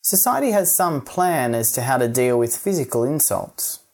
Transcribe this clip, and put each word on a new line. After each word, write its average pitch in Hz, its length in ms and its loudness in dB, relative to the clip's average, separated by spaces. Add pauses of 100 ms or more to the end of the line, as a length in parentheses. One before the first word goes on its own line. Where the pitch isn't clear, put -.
Society 247 520 0
has 196 220 2
some 165 280 0
plan 160 520 0
as 117 180 0
to 127 100 -4
how 131 160 0
to 123 100 2
deal 123 300 2
with 120 180 0
physical 143 480 -2
insults. - 760 -4 (120)